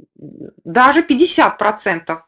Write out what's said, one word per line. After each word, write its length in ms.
даже 840
пятьдесят 560
процентов. 720